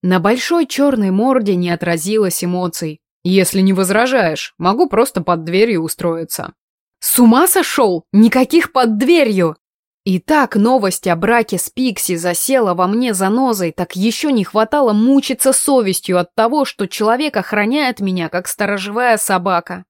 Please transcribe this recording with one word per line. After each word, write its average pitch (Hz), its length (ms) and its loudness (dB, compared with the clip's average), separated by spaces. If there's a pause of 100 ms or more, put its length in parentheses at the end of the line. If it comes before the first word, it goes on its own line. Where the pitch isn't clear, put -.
На 185 140 2
большой 254 460 0
чёрной 254 440 0
морде 208 460 0
не 180 120 -2
отразилось 175 760 -2
эмоций. 175 560 -6 (240)
"Если 190 360 2
не 190 120 4
возражаешь, 196 840 0
могу 202 320 0
просто - 320 0
под 170 220 -2
дверью 185 400 0
устроиться". 165 720 -6 (480)
"С - 180 -2
ума 247 300 6
сошёл? 226 640 0
Никаких 254 580 4
под 233 280 0
дверью!" 220 580 2 (480)
И 185 160 0
так 294 340 0
новость 208 540 0
о 175 80 2
браке 220 420 0
с - 120 -6
Пикси 240 440 -4
засела 180 600 0
во 180 120 0
мне 226 280 0
занозой, 196 580 0
так - 240 -8
ещё 226 340 -2
не 226 140 2
хватало 220 480 0
мучиться 262 600 2
совестью 202 680 0
от 175 160 -6
того, 254 280 2
что - 220 -8
человек 247 500 -2
охраняет 226 640 -2
меня, 185 300 -4
как 180 180 -6
сторожевая 208 680 -2
собака. 185 720 -2